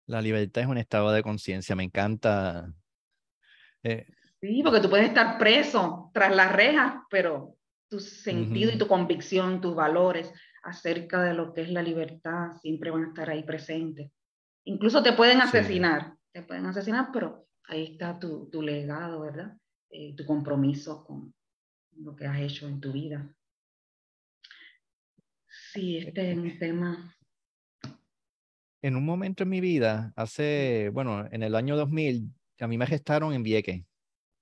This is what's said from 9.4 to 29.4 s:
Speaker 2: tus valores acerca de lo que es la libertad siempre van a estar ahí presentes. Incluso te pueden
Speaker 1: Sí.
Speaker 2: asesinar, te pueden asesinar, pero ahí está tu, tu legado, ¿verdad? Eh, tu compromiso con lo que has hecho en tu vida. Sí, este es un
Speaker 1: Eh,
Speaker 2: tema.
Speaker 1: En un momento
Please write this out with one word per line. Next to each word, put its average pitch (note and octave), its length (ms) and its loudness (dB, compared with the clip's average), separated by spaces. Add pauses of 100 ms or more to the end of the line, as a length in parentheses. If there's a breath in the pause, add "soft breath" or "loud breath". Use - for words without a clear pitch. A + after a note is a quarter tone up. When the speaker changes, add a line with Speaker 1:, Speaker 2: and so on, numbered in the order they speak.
Speaker 2:
tus F3 140 -2
valores E3+ 560 2 (320 loud breath)
acerca F3 580 -4
de F3 140 2
lo E3 180 -4
que E3 80 -6
es E3 80 -6
la F3 140 -2
libertad E3 760 -6
siempre D#3+ 300 -6
van D#3+ 140 -2
a D#3+ 60 -4
estar D#3+ 200 -8
ahí D#3 140 -6
presentes. D#3 680 -8 (540)
Incluso G#3+ 380 4
te A#3+ 100 6
pueden B3 280 8
Speaker 1:
Sí. B3 60 6
Speaker 2:
asesinar, F3+ 680 2 (180)
te F3 80 -14
pueden F3+ 240 -10
asesinar, G#3 480 -2
pero F#3 340 -6 (180)
ahí D#3+ 280 -8
está F3 240 -8
tu, D3+ 320 -10
tu D#3+ 140 -8
legado, D3+ 580 -6
¿verdad? D3+ 340 -12 (360)
Eh, D3 240 -16
tu D3 100 -12
compromiso C#3+ 800 0
con C#3+ 280 -16 (640)
lo D3+ 180 -16
que D3 100 -12
has C#3 140 -4
hecho C#3+ 280 -8
en C#3 140 -8
tu C#3 100 -8
vida. C#3+ 400 -8 (2500 loud breath)
Sí, F#3 240 -4
este F3+ 340 -6
es F3 60 -2
un E3+ 100 -4
Speaker 1:
Eh, E3 120 -8
Speaker 2:
tema. F3 560 -6 (1700)
Speaker 1:
En C3+ 140 0
un C3+ 100 -2
momento F#3+ 380 -4